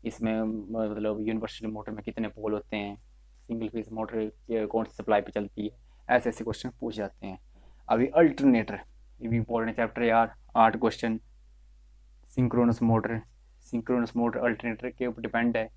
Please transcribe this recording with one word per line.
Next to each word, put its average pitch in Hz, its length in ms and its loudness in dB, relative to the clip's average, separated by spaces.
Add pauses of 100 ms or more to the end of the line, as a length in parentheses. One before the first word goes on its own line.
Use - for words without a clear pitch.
इसमें 110 360 -2
मतलब 107 760 -4
यूनिवर्सल 110 480 -4
मोटर 107 240 -8
में 104 120 -10
कितने 110 240 -6
पोल 107 260 -4
होते 107 240 -6
हैं, 101 240 -8 (460)
सिंगल 113 200 -4
फेस 107 240 -6
मोटर 110 340 -4
के 110 400 -4
कौन 110 200 -2
सी - 180 -14
सप्लाई 104 180 4
पे - 100 -10
चलती 104 360 -6
है, - 100 -10 (320)
ऐसे 123 200 4
ऐसे 113 140 -6
क्वेश्चन 117 260 -6 (100)
पूछ 113 160 -6
जाते 101 320 -8
हैं। 92 120 -12 (500)
अभी 120 180 4
अल्टरनेटर, 135 720 4 (420)
ये 120 60 -8
भी 117 100 2
इंपॉर्टेंट 113 400 -2
चैप्टर 117 240 -2
है 120 60 2
यार, 113 280 4 (200)
आठ 113 220 6
क्वेश्चन। 110 420 0 (1080)
सिंक्रोनस 120 520 2
मोटर, 113 400 2 (380)
सिंक्रोनस 120 560 -2
मोटर 117 240 0
अल्टरनेटर 117 500 -2
के 123 180 -6
ऊपर 117 140 -8
डिपेंड 117 360 0
है 110 200 -2